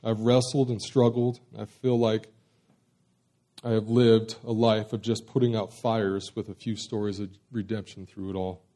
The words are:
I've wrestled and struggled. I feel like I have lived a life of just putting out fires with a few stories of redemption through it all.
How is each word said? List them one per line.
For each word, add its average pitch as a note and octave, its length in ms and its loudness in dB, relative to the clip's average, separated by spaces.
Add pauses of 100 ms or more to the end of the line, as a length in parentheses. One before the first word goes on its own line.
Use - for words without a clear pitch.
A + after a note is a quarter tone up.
I've A2 200 -2
wrestled B2 480 2
and A2 120 -4
struggled. A#2+ 600 2 (160)
I G#2 80 -10
feel B2 340 -2
like A2 300 0 (1300)
I A#2+ 100 -4
have A2 180 -2
lived A2+ 560 4
a A#2 80 -4
life A2 400 0
of A2 80 -6
just A2+ 240 -4
putting A#2+ 280 0
out G#2 200 -4
fires G2+ 600 -2
with G#2+ 140 -8
a G2+ 80 -14
few A2 220 -8
stories G#2 420 -6
of G2+ 120 -8 (200)
redemption G2+ 540 -10
through F#2+ 240 -12
it G2 60 -8
all. F#2 260 -6 (140)